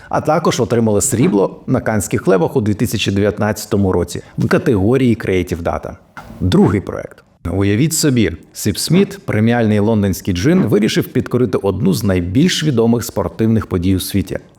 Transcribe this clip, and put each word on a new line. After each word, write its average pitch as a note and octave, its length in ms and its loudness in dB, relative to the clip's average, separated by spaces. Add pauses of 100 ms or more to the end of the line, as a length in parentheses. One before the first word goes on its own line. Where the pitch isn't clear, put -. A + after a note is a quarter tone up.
А - 120 -2
також D#3+ 400 0
отримали A2+ 400 2
срібло C#3+ 680 0
на B2+ 140 0
Каннських A2 460 -2
левах F3 300 0
у C#3 40 2
дві G#2 140 0
тисячі G#2 380 -2
дев'ятнадцятому G2+ 800 0
році - 300 -2 (160)
в A#2+ 100 -2
категорії A#2+ 680 2
Creative F2+ 460 -2
Data. E2 340 -6 (440)
Другий G2+ 400 4
проект. - 420 -10 (300)
Уявіть G#2 400 0
собі, B2 400 0 (200)
Сіп - 260 -4
Сміт, G3 460 0
преміальний A2 540 2
лондонський G2+ 560 0
джин, B2 280 2
вирішив C3+ 460 0
підкорити B2 500 0
одну G2+ 360 0
з A#2+ 100 -2
найбільш G2 600 0
відомих A#2 400 2
спортивних G#2+ 600 -2
подій F#2+ 300 0
у F#2 40 -2
світі — - 380 -4 (200)